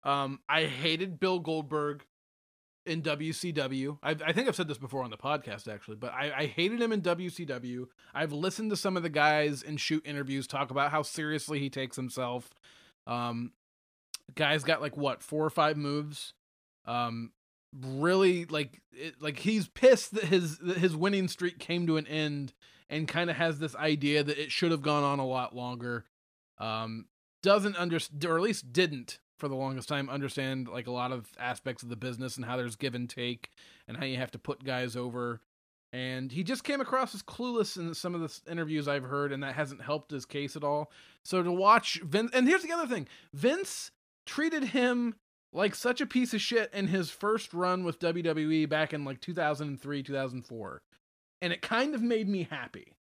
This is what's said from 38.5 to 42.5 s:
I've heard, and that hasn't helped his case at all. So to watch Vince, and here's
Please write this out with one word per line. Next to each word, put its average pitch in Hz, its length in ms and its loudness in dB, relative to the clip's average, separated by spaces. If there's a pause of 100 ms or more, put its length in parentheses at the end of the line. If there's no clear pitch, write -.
I've 143 160 0
heard, 143 280 -2
and 139 120 -4
that 135 120 -6
hasn't 139 260 -4
helped 143 300 -4
his 139 140 -6
case 143 300 -6
at 147 80 -6
all. 147 280 0 (320)
So 185 180 0
to 175 100 2
watch 190 520 6
Vince, 208 300 2
and 254 140 8
here's 359 160 6